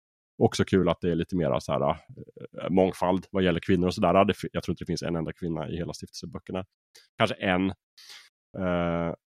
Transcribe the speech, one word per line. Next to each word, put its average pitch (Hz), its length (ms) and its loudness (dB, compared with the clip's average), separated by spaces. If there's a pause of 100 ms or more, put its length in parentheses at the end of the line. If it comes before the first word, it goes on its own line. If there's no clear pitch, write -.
(440)
Också - 220 4
kul 87 240 4
att 82 120 0
det 90 100 0
är 82 40 0
lite 82 200 -4
mera 71 240 0
så - 120 -8
här, 67 100 -2
eh, 73 140 0 (720)
mångfald 92 640 2
vad 95 120 0
gäller 85 160 2
kvinnor 90 280 2
och 90 60 0
sådär. 95 320 4
Det 98 80 4
fi-, - 180 -10
jag 87 120 -4
tror 90 100 -2
inte - 100 -12
det - 40 -14
finns 85 160 -4
en 85 120 -2
enda 78 180 -4
kvinna 82 360 -6
i 85 80 -6
hela 80 160 -6
stiftelseböckerna. - 720 -10 (520)
Kanske 113 180 2
en. 95 340 2 (880)
Eh, 87 560 0 (200)